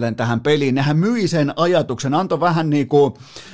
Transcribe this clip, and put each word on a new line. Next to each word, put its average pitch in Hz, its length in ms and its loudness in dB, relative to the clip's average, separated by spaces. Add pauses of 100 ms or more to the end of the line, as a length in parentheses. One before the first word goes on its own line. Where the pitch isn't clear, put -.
(160)
tähän 117 260 -2
peliin. 143 340 0
Nehän 143 220 0
myi 208 300 0
sen 151 280 -2
ajatuksen, 151 580 0
antoi 170 260 -2
vähän 165 300 0
niinku, 143 480 2 (360)